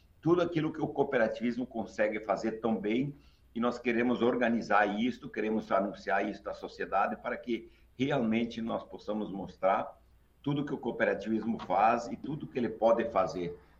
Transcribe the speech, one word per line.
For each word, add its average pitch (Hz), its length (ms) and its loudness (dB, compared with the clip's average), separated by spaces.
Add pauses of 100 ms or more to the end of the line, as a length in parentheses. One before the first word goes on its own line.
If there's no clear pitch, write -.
(220)
Tudo 175 200 4
aquilo 160 300 0
que - 80 -8
o 143 80 0
cooperativismo 120 800 0
consegue 107 540 -2
fazer 101 400 0
tão 110 200 0
bem, 120 340 0 (400)
e 113 60 -4
nós 120 180 0
queremos 120 440 0
organizar 113 640 4 (120)
isto, 120 300 -2
queremos 110 420 -2
anunciar 101 580 0
isto 101 200 -8
à 95 60 -6
sociedade 95 640 -4
para 120 200 -6
que - 340 -6 (260)
realmente 117 640 0
nós 110 220 -4
possamos 104 480 -6
mostrar 95 720 -2 (420)
tudo 143 220 -2
que 147 100 -6
o 120 40 -2
cooperativismo 110 800 0
faz 110 480 4
e - 80 -8
tudo 151 300 -8
que - 120 -8
ele 113 100 0
pode - 420 4
fazer. 90 460 0 (240)